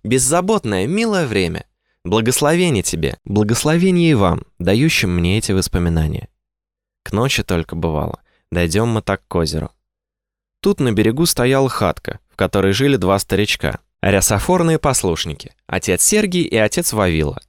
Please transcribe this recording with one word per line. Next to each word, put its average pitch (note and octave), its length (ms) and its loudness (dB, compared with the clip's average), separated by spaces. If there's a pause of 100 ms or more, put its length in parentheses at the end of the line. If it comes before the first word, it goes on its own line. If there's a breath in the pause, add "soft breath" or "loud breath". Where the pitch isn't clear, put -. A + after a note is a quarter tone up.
Беззаботное, B2+ 840 0
милое G3 400 0
время. F#2 400 -2 (380)
Благословение B2+ 800 2
тебе, D#2 440 -4
благословение D#3+ 840 2
и - 20 4
вам, F#2+ 300 2 (140)
дающим G2+ 560 2
мне F2 220 2
эти A2 160 -2
воспоминания. E2+ 760 0 (720)
К - 100 -10
ночи A2+ 300 0
только E2+ 340 -4
бывало. D#2+ 460 -4 (280)
Дойдем F2 380 0
мы A2 140 -2
так G2 260 -4
к - 60 -6
озеру. D#2 360 -2 (920)
Тут G3+ 200 0
на B2 120 2
берегу A2+ 340 2
стояла C3+ 420 0
хатка, - 500 -4 (120)
в - 60 -20
которой G2 360 2
жили C3+ 240 2
два F#2+ 220 2
старичка, - 640 -2 (200)
рясофорные A#2+ 800 2
послушники, E2+ 760 -2 (120)
отец F#2 360 -2
Сергий F#3+ 400 2
и - 140 -2
отец A2 380 0
Вавила. D#2+ 440 0 (100)